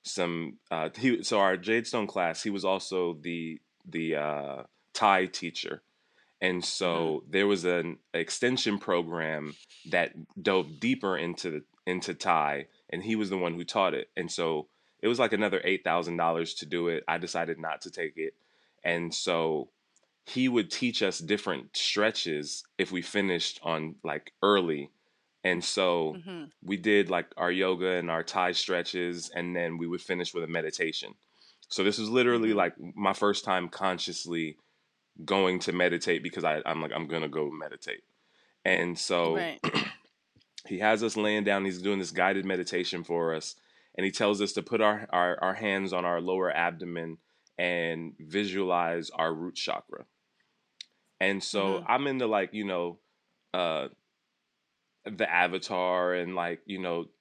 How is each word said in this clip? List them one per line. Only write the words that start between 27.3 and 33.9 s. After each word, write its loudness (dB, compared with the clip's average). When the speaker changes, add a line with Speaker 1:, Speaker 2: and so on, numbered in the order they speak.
Speaker 1:
our 2
yoga 2
and -2
our 0
Thai 0
stretches, -2
and -4
then -2
we -4
would -4
finish -4
with -4
a -6
meditation. -4
So -2
this 4
was -4
literally, 4
Speaker 2:
Mm-hmm. 4
Speaker 1:
like, 2
my 2
first 2
time 0
consciously -4